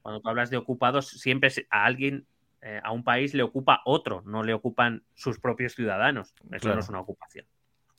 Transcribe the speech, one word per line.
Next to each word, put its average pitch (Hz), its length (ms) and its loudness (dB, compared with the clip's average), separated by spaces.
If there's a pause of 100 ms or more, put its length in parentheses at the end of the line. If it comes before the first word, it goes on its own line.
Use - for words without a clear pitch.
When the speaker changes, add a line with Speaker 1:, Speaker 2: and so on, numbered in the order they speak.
Speaker 1:
Cuando 107 180 -8
tú 113 100 -4
hablas 120 200 0
de 127 80 -2
ocupados, 127 520 0
siempre 131 420 2
se, - 180 -6
a 104 160 4
alguien, 135 400 0 (380)
eh, 107 200 -10
a 110 80 -6
un 120 120 -4
país 131 320 0
le 131 80 2
ocupa 135 420 4
otro, 123 400 0
no 107 160 -4
le 110 140 0
ocupan 117 480 0 (100)
sus - 260 -6
propios 123 360 -4
ciudadanos. 110 580 0 (120)
Eso - 160 -12
Speaker 2:
Claro. 107 160 2
Speaker 1:
no 110 40 -2
es 95 80 -8
una 95 120 -6
ocupación. - 440 -14 (540)